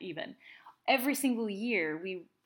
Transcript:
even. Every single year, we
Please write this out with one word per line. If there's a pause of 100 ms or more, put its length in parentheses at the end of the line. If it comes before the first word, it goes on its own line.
even. (520)
Every
single
year,
we (220)